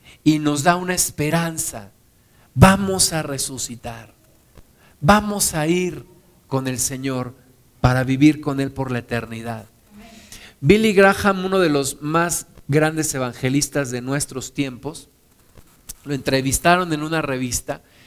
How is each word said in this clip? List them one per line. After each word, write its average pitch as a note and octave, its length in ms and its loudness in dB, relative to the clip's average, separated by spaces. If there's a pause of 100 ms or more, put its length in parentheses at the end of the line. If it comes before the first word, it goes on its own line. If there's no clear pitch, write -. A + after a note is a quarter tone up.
(240)
Y D3+ 160 4
nos D3 240 0
da F3 100 4
una F3+ 200 -2
esperanza. D#3 1000 -4 (600)
Vamos F#3+ 580 4
a D#3+ 100 -4
resucitar. A#2 960 -10 (840)
Vamos G#3 520 2
a D#3 120 0
ir E3+ 380 -2 (420)
con C3 220 -2
el B2+ 100 -4
Señor C3 560 -6 (460)
para B2+ 240 2
vivir D3 380 4
con C#3 180 -4
Él C3+ 100 -2
por C3+ 200 -6
la B2 80 -2
eternidad. A2+ 680 -8 (960)
Billy G#3+ 320 6
Graham, G3 540 4
uno F#3+ 120 0
de F3 120 4
los C#3 320 -2
más D#3+ 460 -2 (200)
grandes D3+ 460 0
evangelistas C3 760 -2
de B2 120 -6
nuestros C3 500 -6
tiempos, C3+ 560 -8 (960)
lo C#3+ 80 -6
entrevistaron C#3 800 2
en D3+ 100 -2
una D#3 200 -2
revista C3 580 -6 (260)